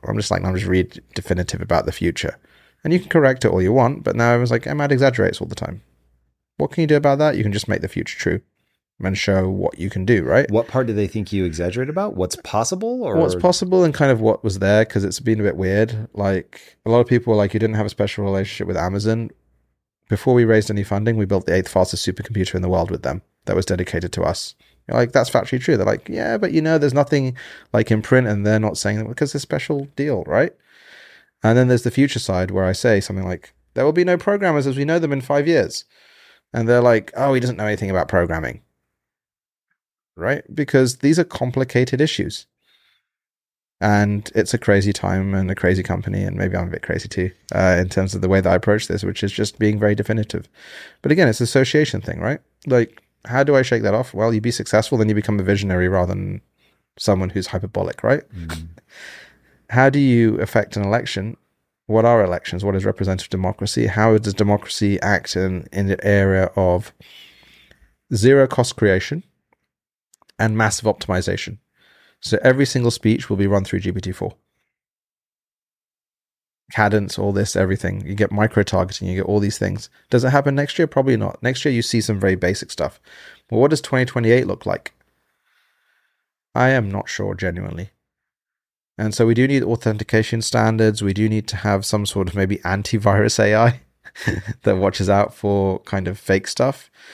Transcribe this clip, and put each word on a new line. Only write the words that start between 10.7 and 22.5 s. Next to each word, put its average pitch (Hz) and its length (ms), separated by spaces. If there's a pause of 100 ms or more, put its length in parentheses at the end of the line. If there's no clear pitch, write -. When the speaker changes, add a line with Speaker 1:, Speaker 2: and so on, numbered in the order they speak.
Speaker 2:
do 110 80
they 101 140
think 104 240
you 95 120
exaggerate 90 460
about? 196 260
What's 90 200
possible? 202 640
Or 165 140
Speaker 1:
What's 170 180
possible 180 500
and 151 80
kind 139 200
of 113 80
what 110 240
was 98 160
there, 104 240
'cause 98 200
it's - 160
been 110 200
a - 20
bit 98 140
weird. 107 580
Like, - 720
a 110 40
lot 120 100
of 120 80
people 120 240
were 104 40
like, 101 160
"You 107 80
didn't 110 160
have 107 100
a 104 40
special 101 340
relationship 95 440
with 92 80
Amazon." 101 540 (800)
Before 117 240
we 123 120
raised 110 260
any 101 140
funding, 104 320
we 104 100
built 92 200
the 85 80
eighth 92 140
fastest - 380
supercomputer 92 480